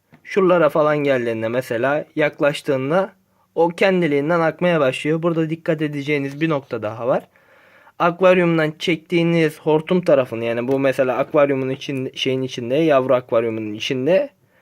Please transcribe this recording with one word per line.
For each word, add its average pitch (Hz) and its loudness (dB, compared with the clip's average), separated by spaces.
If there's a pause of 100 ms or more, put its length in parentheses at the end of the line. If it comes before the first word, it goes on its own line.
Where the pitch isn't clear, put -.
(240)
şuralara 175 2
falan 151 2
geldiğinde 120 0
mesela 127 -2 (100)
yaklaştığında 147 -2 (420)
o 165 2
kendiliğinden 170 0
akmaya 165 0
başlıyor. 147 0
Burada 165 0
dikkat 160 -4
edeceğiniz 143 -4
bir 165 0
nokta 131 -4
daha 113 -6
var. 160 0 (720)
Akvaryumdan 170 2
çektiğiniz 170 0
hortum 156 0
tarafını, 127 0
yani 117 -2
bu 135 0
mesela 131 0
akvaryumun 139 0
için, 131 -8
şeyin 131 -2
içinde, 127 -6
yavru 135 2
akvaryumun 113 -2
içinde, 143 -2 (320)